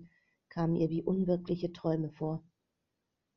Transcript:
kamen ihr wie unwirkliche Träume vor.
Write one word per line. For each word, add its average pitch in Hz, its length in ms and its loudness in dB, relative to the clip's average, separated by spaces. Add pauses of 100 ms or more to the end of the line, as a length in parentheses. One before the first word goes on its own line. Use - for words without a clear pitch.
(500)
kamen 165 260 0
ihr 165 140 4
wie 165 120 -2
unwirkliche 180 720 0
Träume 160 380 0
vor. 160 320 -4 (920)